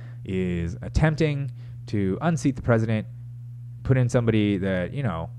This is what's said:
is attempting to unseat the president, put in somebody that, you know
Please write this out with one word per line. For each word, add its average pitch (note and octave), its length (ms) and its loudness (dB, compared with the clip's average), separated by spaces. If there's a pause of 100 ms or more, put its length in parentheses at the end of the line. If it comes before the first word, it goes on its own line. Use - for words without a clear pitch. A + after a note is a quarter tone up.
(240)
is F2+ 580 -2
attempting C#3+ 680 2 (360)
to G2 360 2
unseat D3 340 2
the - 60 -10
president, A2+ 440 2 (760)
put C3 160 4
in B2 100 4
somebody G#2+ 480 4
that, F#2 380 0
you C#3+ 80 -4
know E2 260 -2 (100)